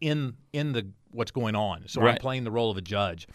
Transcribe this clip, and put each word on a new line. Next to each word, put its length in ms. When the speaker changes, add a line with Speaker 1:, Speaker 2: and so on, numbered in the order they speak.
Speaker 1:
in, 320
in 220
the 140
what's 200
going 240
on. 320
So 140
I'm 60
Speaker 2:
Right. 120
Speaker 1:
playing 240
the 80
role 180
of 80
a 40
judge. 540